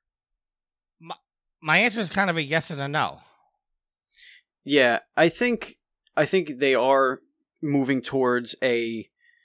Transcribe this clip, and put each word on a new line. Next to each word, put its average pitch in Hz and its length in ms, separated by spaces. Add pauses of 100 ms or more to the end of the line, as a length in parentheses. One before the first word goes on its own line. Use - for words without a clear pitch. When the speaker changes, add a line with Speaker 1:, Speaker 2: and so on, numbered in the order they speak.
(1000)
Speaker 1:
My, 165 140 (480)
my 160 160
answer 226 220
is 180 100
kind 196 180
of 165 80
a 160 60
yes 151 280
and 143 120
a 139 40
no. 139 340 (1400)
Speaker 2:
Yeah, 131 360 (180)
I 165 140
think, - 480 (380)
I 151 100
think 147 320
they 135 160
are 131 460 (420)
moving 139 400
towards 123 600
a, 117 460 (360)